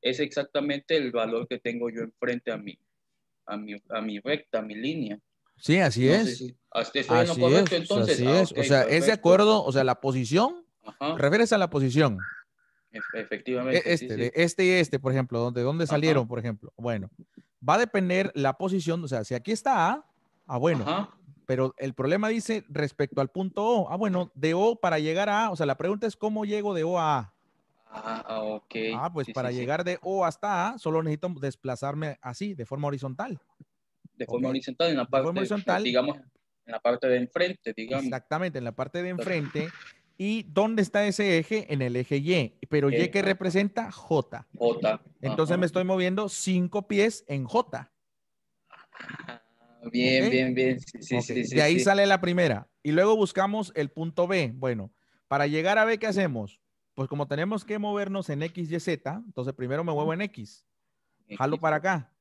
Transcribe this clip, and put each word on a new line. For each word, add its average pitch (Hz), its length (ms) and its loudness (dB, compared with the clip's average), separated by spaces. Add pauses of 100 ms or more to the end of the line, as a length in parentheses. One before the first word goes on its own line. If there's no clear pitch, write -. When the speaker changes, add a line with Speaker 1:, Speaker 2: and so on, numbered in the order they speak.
Speaker 1:
es 131 180 -2
exactamente 143 760 -4
el 135 160 0
valor 117 360 -2
que 123 100 -6
tengo 120 300 -4
yo 117 140 -8
enfrente 123 500 -6
a 107 60 -6
mí, 104 200 -14 (680)
a 104 100 -8
mi, 107 200 -10 (120)
a 113 140 -6
mi 107 180 -6
recta, 139 380 -4
a 110 40 -4
mi 107 120 -12
línea. 113 440 -6 (380)
Speaker 2:
Sí, 160 220 2
así 127 300 2
Speaker 1:
No 151 60 6
Speaker 2:
es. 220 100 4
Speaker 1:
sé 131 120 -2
si 127 200 -12 (160)
hasta 117 280 -4
estoy 120 200 2
en 120 60 6
lo - 60 0
Speaker 2:
Así 123 80 0
Speaker 1:
correcto, 156 360 6
Speaker 2:
es, 165 40 2
Speaker 1:
entonces. 170 360 2
Speaker 2:
así 127 100 2
Speaker 1:
Ah, 156 160 6
Speaker 2:
es. - 100 0
Speaker 1:
ok, - 60 -6
Speaker 2:
O 113 60 2
sea, 135 180 6
es 117 40 4
de 117 40 2
Speaker 1:
perfecto. 170 240 4
Speaker 2:
acuerdo, 208 500 6
o 135 80 0
sea, 135 120 4
la 127 160 2
posición, 143 680 0 (160)
Speaker 1:
Ajá. - 340 -6
Speaker 2:
refieres 208 380 4
a 214 40 4
la 180 120 2
posición. 135 480 4 (720)
Speaker 1:
Efe-, 113 300 -10
efectivamente, 123 580 -2 (100)
Speaker 2:
E-, 175 60 4
este, 127 140 -4
Speaker 1:
sí, 110 60 -4
sí. 107 60 -2
Speaker 2:
de 120 140 0
este 170 300 2
y 180 60 4
este, 170 280 2
por 135 140 -2
ejemplo, 127 260 0
¿dónde, 120 240 -2
dónde 151 220 0
Speaker 1:
Ajá. 151 80 -2
Speaker 2:
salieron, 147 360 2
por 120 100 -6
ejemplo? 110 380 -8
Bueno, 113 320 -4 (580)
va 151 80 4
a 202 40 4
depender 190 560 0
la 139 240 0
posición, 175 440 -2
o 151 60 -8
sea, 120 160 -2
si 127 100 -6
aquí 123 180 -4
está 214 380 2
A, 285 160 -4 (400)
ah, 131 120 -4
bueno, 143 280 2
Speaker 1:
Ajá. 190 300 -4 (300)
Speaker 2:
pero 131 320 -2
el 135 160 -6
problema 180 340 0
dice 220 400 -4
respecto 143 520 -2
al 131 100 0
punto 190 340 -4
O, 226 260 2
ah, 165 60 -4
bueno, 185 380 -2
de 156 200 0
O 220 220 2
para 170 220 0
llegar 160 320 0
a 214 160 0
A, 214 40 -2
o 180 60 -6
sea, 151 100 0
la 139 120 0
pregunta 202 280 -2
es 208 100 -4
¿cómo 214 280 -4
llego 208 300 -4
de 160 100 0
O 175 140 0
a 156 200 2
A? 104 160 -8 (600)
Speaker 1:
Ah, 110 320 -8
ah, 110 140 -4
ok. 107 320 -8 (220)
Speaker 2:
Ah, 156 160 -4
pues 147 140 -4
Speaker 1:
Sí, 117 60 -14
Speaker 2:
para 123 180 -4
Speaker 1:
sí, 123 40 -4
sí. 127 60 -4
Speaker 2:
llegar 147 240 -2
de 175 180 -4
O 190 220 -2
hasta 185 460 -2
A, 254 80 -12
solo 160 240 -2
necesito 156 260 -4 (120)
desplazarme 139 800 -6
así, 190 320 -8
de 123 120 -10
forma 143 220 -6
horizontal. 139 520 -8 (760)
Speaker 1:
De 123 120 -8
forma 127 220 -2
Speaker 2:
Ok. - 20 0
Speaker 1:
horizontal, 131 400 0
en 151 60 2
la 127 80 0
Speaker 2:
De - 60 -14
forma 135 160 2
Speaker 1:
parte, 175 140 -2
Speaker 2:
horizontal. 196 440 0
Speaker 1:
digamos, 247 320 2
en - 560 -20
la 113 80 -6
parte 120 280 2
de 127 80 6
enfrente, 170 600 -2
digamos. 127 280 -4
Speaker 2:
Exactamente, 143 540 -4
en 123 60 -8
la 117 80 -6
parte 135 300 -6
de 180 120 -6
Speaker 1:
Perfecto. 170 440 -4
Speaker 2:
enfrente. 160 180 -6 (400)
¿Y 214 280 -4
dónde 208 380 2
está 202 240 2
ese 196 320 2
eje? 208 340 -2
En 139 100 0
el 120 140 -2
eje 127 220 -2
Y. 147 380 0 (120)
Pero 143 220 2
¿Y 131 60 0
Speaker 1:
Eh, - 140 2
Speaker 2:
qué 196 100 0
Speaker 1:
ajá. 190 80 0
Speaker 2:
representa? 196 600 0
J. - 560 -4 (100)
Speaker 1:
J. 113 440 2 (200)
Speaker 2:
Entonces 147 340 0
Speaker 1:
Ajá. 180 60 2
Speaker 2:
me 180 60 2
estoy 180 180 0
moviendo 185 440 0
cinco 185 580 0
pies 214 400 0
en 139 180 -4
J. 143 480 -4 (1080)
Speaker 1:
Ah, - 420 -14 (480)
bien, 127 340 4
Speaker 2:
¿Ok? 117 60 4
Speaker 1:
bien, 127 240 2
bien. 127 260 2
Sí, - 220 -16
sí, - 140 -4
Speaker 2:
Ok, 120 60 0
Speaker 1:
sí, 120 220 -4
sí, 131 120 -6
Speaker 2:
de 156 60 6
ahí 151 160 6
Speaker 1:
sí. - 60 2
Speaker 2:
sale 196 220 6
la 190 140 4
primera. 175 480 0 (140)
Y 151 100 0
luego 202 240 4
buscamos 202 580 0
el 147 160 -2
punto 165 360 -2
B. 170 280 0
Bueno, 123 380 -4 (360)
para 139 180 2
llegar 160 320 2
a 220 60 6
B, 226 140 0
¿qué 220 80 -4
hacemos? 170 540 -2 (340)
Pues 135 140 -6
como 143 180 -4
tenemos 175 380 -2
que 208 160 -4
movernos 202 500 -4
en 147 140 -4
X, 170 260 -8
Y, 165 80 -2
Z, 160 480 -4
entonces 135 280 -8
primero 135 280 -4
me 170 100 -4
muevo 151 200 0
en 170 100 -4
X. 202 420 -14 (720)
Jalo 139 200 0
Speaker 1:
X. - 40 -6
Speaker 2:
para 156 160 2
acá. 160 440 0